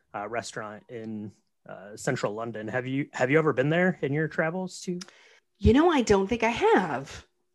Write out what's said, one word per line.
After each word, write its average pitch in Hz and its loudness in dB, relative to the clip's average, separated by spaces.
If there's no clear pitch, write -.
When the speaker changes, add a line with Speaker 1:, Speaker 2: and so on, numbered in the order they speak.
Speaker 1:
uh, 104 -6
restaurant 107 -10
in, 110 -10
uh, 98 -16
central 120 -4
London. 110 -8
Have 123 -4
you, 135 -4
have 127 0
you 147 6
ever 156 4
been 131 2
there 175 2
in 139 -2
your 156 0
travels 175 -4
too? 180 -6
Speaker 2:
You 208 6
know, 320 6
I 285 2
don't 196 4
think 226 -2
I 220 2
have. 202 0